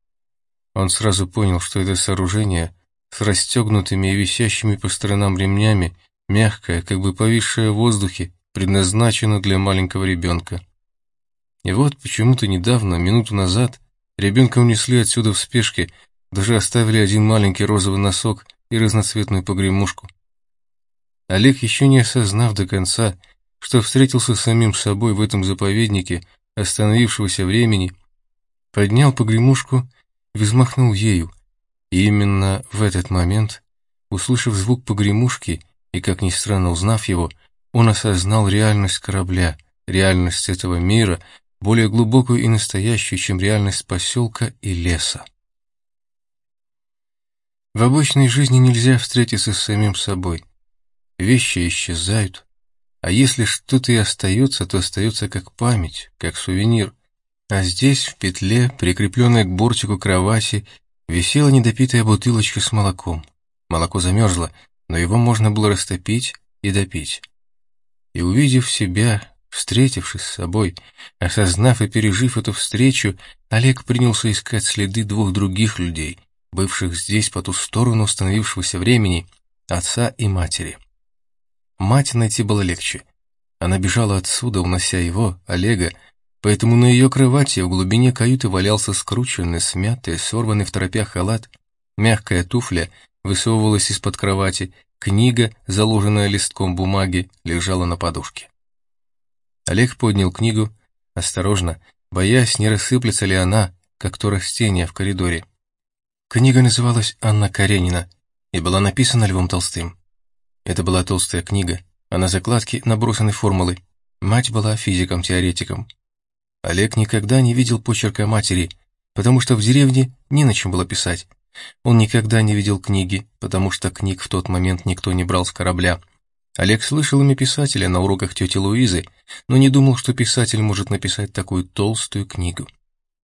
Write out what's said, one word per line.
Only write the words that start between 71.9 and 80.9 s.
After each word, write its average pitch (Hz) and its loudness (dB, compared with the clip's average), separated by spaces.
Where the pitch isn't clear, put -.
эту 110 -4
встречу, 107 0
Олег 127 2
принялся 120 0
искать - -4
следы 104 -2
двух 101 0
других 101 0
людей, 80 -6
бывших 92 -4
здесь 104 -2
по - -6
ту 92 -6
сторону 113 0
установившегося 98 -2
времени, 95 2
отца 113 -2
и 113 -2
матери. 87 -4